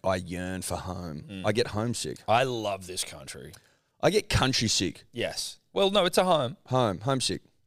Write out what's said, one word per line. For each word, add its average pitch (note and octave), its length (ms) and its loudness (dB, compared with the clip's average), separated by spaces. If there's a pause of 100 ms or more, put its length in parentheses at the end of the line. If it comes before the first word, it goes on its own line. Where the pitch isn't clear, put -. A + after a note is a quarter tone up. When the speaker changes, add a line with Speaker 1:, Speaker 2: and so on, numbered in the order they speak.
Speaker 1:
I F#2+ 120 2
yearn F2+ 440 -6
for F2+ 160 -4
home. F2 520 -8
Speaker 2:
Mm. F#2+ 160 -12
Speaker 1:
I G#2+ 60 4
get A2+ 180 2
homesick. G#2+ 500 -2 (100)
Speaker 2:
I A#2 140 6
love G#2 440 -4
this F2+ 160 -6
country. D2 480 -12 (480)
Speaker 1:
I - 120 2
get G#2+ 180 0
country B2+ 400 2
sick. - 420 0
Speaker 2:
Yes. G2 460 -6 (160)
Well, G3 180 4
no, G3 140 4
it's F3 140 2
a G3 40 6
home. D#3 320 2 (120)
Speaker 1:
Home. A#2+ 340 2
Homesick. A#2+ 400 0 (260)